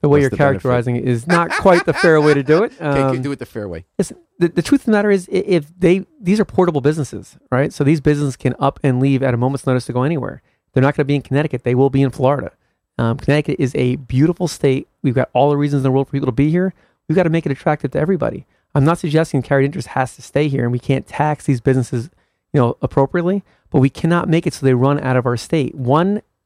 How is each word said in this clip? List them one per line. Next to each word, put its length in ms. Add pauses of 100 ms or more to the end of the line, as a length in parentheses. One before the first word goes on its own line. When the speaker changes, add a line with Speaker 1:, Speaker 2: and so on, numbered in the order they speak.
Speaker 1:
the 80
way 100
Speaker 2:
That's 40
Speaker 1:
you're 80
Speaker 2:
the 60
benefit. 240
Speaker 1:
characterizing 360
it 80
is 200
not 260
quite 340
the 80
fair 280
way 120
to 100
do 200
it. 120
Speaker 2:
<laughs> 60
Okay, 180
you 60 (120)
Speaker 1:
Um, 40
Speaker 2:
do 100
it 80
the 60
fair 240
way. 160 (120)
Speaker 1:
listen, 200 (200)
the, 120
the 120
truth 200
of 60
the 40
matter 180
is, 220
i-, 60
if 420
they, 260 (140)
these 200
are 60
portable 360
businesses, 560 (140)
right? 200
So 120
these 180
businesses 340
can 240
up 240
and 160
leave 240
at 100
a 40
moment's 280
notice 200
to 80
go 100
anywhere. 380 (320)
They're 100
not 120
gonna 100
be 100
in 60
Connecticut. 420
They 100
will 160
be 120
in 100
Florida. 400 (460)
Um, 200
Connecticut 420
is 160
a 200
beautiful 520
state. 400 (140)
We've 140
got 180
all 160
the 80
reasons 220
in 40
the 80
world 160
for 40
people 160
to 60
be 180
here. 220 (340)
We've 80
gotta 140
make 160
it 60
attractive 400
to 80
everybody. 460 (300)
I'm 100
not 140
suggesting 420
carried 240
interest 240
has 280
to 40
stay 280
here 140
and 80
we 80
can't 280
tax 380
these 160
businesses, 480 (440)
you 60
know, 220
appropriately, 640 (260)
but 100
we 100
cannot 380
make 180
it 80
so 120
they 80
run 260
out 160
of 100
our 120
state. 380
One 460 (240)